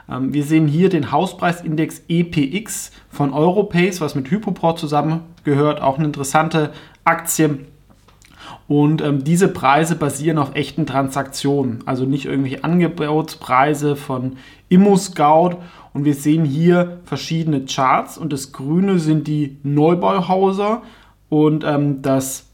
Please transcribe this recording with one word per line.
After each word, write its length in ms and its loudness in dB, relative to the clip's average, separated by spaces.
Ähm, 240 -4
wir 80 2
sehen 240 4
hier 220 4
den 240 0
Hauspreisindex 960 -2
E 160 2
P 180 0
X 340 -10
von 220 -2
Europace, 680 2
was 160 -4
mit 120 -6
Hypoport 480 -2
zusammengehört, 1040 -2
auch 180 0
eine 80 0
interessante 680 0
Aktie. 560 0
Und, 360 2
ähm, 200 0
diese 240 2
Preise 480 2
basieren 440 -2
auf 180 -2
echten 280 -2
Transaktionen, 1000 -2
also 200 -2
nicht 180 -2
irgendwelche 400 -4
Angebotspreise 1300 0
von 380 -6
ImmoScout. 920 4
Und 100 -4
wir 100 2
sehen 300 0
hier 600 2
verschiedene 600 -4
Charts 540 0
und 120 -6
das 220 -8
Grüne 460 0
sind 280 0
die 360 -4
Neubauhäuser 1200 0
und, 340 2
ähm, 380 -2
das 500 -4